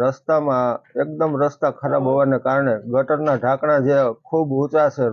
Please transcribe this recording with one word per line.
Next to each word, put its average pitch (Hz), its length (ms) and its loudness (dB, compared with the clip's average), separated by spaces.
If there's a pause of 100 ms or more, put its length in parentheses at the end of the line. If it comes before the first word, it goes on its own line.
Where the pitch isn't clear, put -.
રસ્તામાં 131 800 0 (220)
એકદમ 156 400 -4
રસ્તા 147 360 0
ખરાબ 135 320 -2
હોવાને 135 360 2
કારણે 135 280 0 (200)
ગટરના 147 440 0
ઢાંકણા 135 480 0
જે 139 100 2 (300)
ખૂબ 160 300 -2
ઊંચા 143 400 2
છે 139 160 0